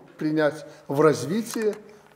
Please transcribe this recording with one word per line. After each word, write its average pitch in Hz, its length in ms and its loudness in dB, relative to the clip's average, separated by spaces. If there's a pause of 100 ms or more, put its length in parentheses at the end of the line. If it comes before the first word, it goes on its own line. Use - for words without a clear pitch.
(180)
принять 156 480 0 (220)
в 143 140 0
развитии, 196 720 0 (400)